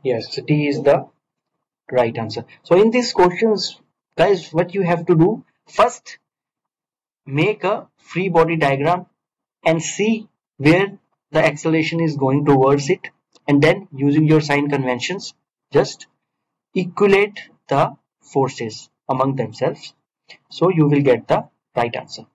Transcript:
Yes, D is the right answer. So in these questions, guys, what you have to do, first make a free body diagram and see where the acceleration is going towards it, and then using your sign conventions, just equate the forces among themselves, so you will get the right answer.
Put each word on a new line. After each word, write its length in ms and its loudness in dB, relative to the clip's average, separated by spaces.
Yes, 400 -4
D 220 0
is 140 -4
the 260 2
right 280 -2
answer. 260 -8
So 120 2
in 160 4
these 220 -2
questions, 680 0
guys, 340 0
what 220 -2
you 80 -2
have 240 -2
to 100 4
do, 300 2
first 520 -2
make 380 -2
a 320 -4
free 320 -6
body 300 2
diagram 480 0
and 160 2
see 460 -4
where 420 2
the 80 0
acceleration 600 -2
is 160 -2
going 260 0
towards 460 2
it, 220 -4
and 160 4
then 300 0
using 340 2
your 140 4
sign 280 -2
conventions, 640 -4
just 360 -2
equate 640 0
the 260 0
forces 680 -6
among 300 -2
themselves, 560 -6
so 180 -2
you 220 2
will 120 2
get 280 0
the 180 -2
right 180 -4
answer. 280 -14